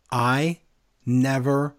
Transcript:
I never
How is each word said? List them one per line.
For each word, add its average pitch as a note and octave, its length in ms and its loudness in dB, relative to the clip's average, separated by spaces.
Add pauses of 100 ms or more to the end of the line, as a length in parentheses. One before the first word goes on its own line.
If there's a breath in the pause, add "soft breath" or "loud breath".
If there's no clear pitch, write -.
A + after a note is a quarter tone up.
(120)
I C3 480 0 (460)
never C3+ 720 0